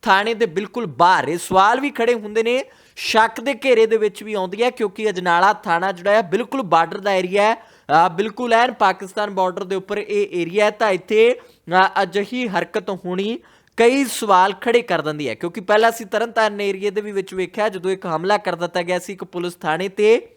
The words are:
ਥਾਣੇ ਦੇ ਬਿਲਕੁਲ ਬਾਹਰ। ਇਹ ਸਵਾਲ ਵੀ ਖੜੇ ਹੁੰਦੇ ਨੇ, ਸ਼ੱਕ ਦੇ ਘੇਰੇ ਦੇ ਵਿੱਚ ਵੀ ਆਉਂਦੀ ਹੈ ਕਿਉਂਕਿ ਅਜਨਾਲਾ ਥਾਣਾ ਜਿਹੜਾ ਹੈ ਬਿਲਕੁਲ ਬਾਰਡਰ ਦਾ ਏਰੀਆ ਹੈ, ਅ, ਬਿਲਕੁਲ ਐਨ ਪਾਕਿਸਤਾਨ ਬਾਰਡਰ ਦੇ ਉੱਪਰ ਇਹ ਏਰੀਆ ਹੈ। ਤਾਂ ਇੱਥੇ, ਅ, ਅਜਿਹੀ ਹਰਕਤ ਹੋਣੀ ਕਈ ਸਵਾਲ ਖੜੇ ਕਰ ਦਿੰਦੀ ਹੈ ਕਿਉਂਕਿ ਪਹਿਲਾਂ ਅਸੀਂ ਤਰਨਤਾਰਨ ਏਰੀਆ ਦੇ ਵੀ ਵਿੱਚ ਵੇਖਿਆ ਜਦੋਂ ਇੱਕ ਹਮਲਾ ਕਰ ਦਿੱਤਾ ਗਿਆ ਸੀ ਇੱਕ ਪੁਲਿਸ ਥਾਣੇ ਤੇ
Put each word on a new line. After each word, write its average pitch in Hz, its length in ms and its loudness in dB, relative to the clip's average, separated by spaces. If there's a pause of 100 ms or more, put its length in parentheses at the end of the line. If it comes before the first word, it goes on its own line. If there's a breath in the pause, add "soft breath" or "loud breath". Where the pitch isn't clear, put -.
ਥਾਣੇ 208 320 2
ਦੇ 220 120 0
ਬਿਲਕੁਲ 208 400 -6
ਬਾਹਰ। 156 420 2
ਇਹ 170 100 -4
ਸਵਾਲ 202 420 2
ਵੀ 285 100 -4
ਖੜੇ 240 240 0
ਹੁੰਦੇ 214 280 -4
ਨੇ, 247 220 -2 (320 soft breath)
ਸ਼ੱਕ 226 440 2
ਦੇ 269 140 -2 (100)
ਘੇਰੇ 226 220 6
ਦੇ 220 100 0
ਵਿੱਚ 208 260 -2
ਵੀ 214 120 -10
ਆਉਂਦੀ 190 280 -4
ਹੈ 247 80 2
ਕਿਉਂਕਿ 214 400 -4
ਅਜਨਾਲਾ 180 420 2
ਥਾਣਾ 190 400 -2
ਜਿਹੜਾ 185 200 -2
ਹੈ 220 100 4
ਬਿਲਕੁਲ 214 400 -4
ਬਾਰਡਰ 165 360 0
ਦਾ 196 140 -2
ਏਰੀਆ 185 300 0
ਹੈ, 220 120 4
ਅ, 170 540 0
ਬਿਲਕੁਲ 208 440 -2
ਐਨ 240 200 4
ਪਾਕਿਸਤਾਨ 202 580 -2
ਬਾਰਡਰ 190 340 -4
ਦੇ 190 120 -4
ਉੱਪਰ 190 220 -6
ਇਹ 202 440 -2
ਏਰੀਆ 180 220 0
ਹੈ। 214 60 4
ਤਾਂ 214 200 -2
ਇੱਥੇ, 220 500 2 (340 loud breath)
ਅ, 190 280 4
ਅਜਿਹੀ 208 460 -4
ਹਰਕਤ 180 420 -4
ਹੋਣੀ 190 480 -6 (380 soft breath)
ਕਈ 254 280 4
ਸਵਾਲ 202 480 2
ਖੜੇ 233 300 0
ਕਰ 175 180 -2
ਦਿੰਦੀ 151 280 -6
ਹੈ 110 60 -6
ਕਿਉਂਕਿ 175 260 -8
ਪਹਿਲਾਂ 214 300 2
ਅਸੀਂ 226 160 -12
ਤਰਨਤਾਰਨ 214 540 -2
ਏਰੀਆ 196 300 -4
ਦੇ 196 100 -6
ਵੀ 208 120 -10
ਵਿੱਚ 190 220 -6
ਵੇਖਿਆ 185 340 -4
ਜਦੋਂ 185 220 -6
ਇੱਕ 190 160 -6
ਹਮਲਾ 175 300 -2
ਕਰ 185 180 -4
ਦਿੱਤਾ 175 280 -4
ਗਿਆ 180 160 -4
ਸੀ 180 140 -10
ਇੱਕ 190 120 -12
ਪੁਲਿਸ 175 300 -8
ਥਾਣੇ 170 340 -4
ਤੇ 214 480 2